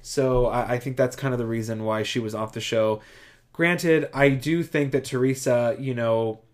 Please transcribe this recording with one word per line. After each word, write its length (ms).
So 440
I, 280
I 60
think 160
that's 200
kind 180
of 60
the 60
reason 380
why 200
she 160
was 160
off 180
the 80
show. 400
Granted, 640
I 160
do 340
think 280
that 140
Teresa, 760
you 140
know 460